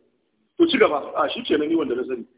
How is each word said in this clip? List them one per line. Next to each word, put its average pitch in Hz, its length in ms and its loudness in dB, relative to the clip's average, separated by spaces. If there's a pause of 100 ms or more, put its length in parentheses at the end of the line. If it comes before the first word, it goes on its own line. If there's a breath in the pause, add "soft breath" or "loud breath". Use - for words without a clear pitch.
(580)
To, 339 100 6
ci 330 100 0
gaba. 147 380 2
"A, 147 140 0
shi 123 140 -8
kenan 151 260 0
ni 165 60 0
wanda 135 200 -2
na 123 80 -2
sani." 123 220 -8 (120)